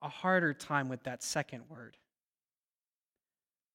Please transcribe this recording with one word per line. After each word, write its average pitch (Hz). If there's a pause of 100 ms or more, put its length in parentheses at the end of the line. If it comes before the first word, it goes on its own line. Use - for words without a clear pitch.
a 147
harder 175
time 139
with 127
that 123
second 135
word, 120 (1800)